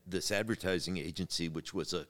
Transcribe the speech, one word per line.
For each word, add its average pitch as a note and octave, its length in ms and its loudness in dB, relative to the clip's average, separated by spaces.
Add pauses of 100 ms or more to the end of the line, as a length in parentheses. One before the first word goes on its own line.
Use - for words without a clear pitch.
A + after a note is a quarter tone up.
this F2+ 240 0
advertising F#2+ 680 2
agency, E2 520 -2
which D#2+ 260 -4
was E2+ 180 0
a E2 160 -2